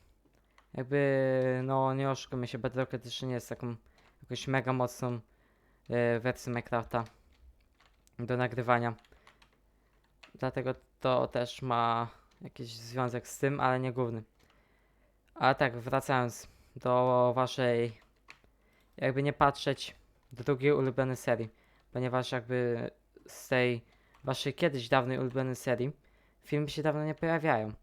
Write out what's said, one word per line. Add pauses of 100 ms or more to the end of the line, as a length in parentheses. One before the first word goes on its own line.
(760)
jakby,
no
nie
oszukujmy
się,
Bedrock
Edition
nie
jest
taką (460)
jakąś
mega
mocną, (680)
e,
wersją
Minecrafta (1120)
do
nagrywania. (1400)
Dlatego (260)
to
też
ma (320)
jakiś
związek
z
tym,
ale
nie
główny. (1120)
A
tak,
wracając (280)
do
waszej, (960)
jakby
nie
patrzeć, (360)
drugiej
ulubionej
serii, (440)
ponieważ
jakby (360)
z
tej (400)
waszej
kiedyś
dawnej
ulubionej
serii (500)
filmy
się
dawno
nie
pojawiają (100)